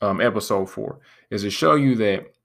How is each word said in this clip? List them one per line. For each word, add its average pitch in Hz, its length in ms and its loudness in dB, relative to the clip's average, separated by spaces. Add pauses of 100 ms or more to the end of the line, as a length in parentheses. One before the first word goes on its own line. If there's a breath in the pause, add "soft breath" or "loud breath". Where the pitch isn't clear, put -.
um, 98 180 0
episode 104 500 0
for, - 300 -12 (300 soft breath)
is 101 140 -6
to 104 60 -4
show 156 260 2
you 135 200 4
that 104 300 0 (200)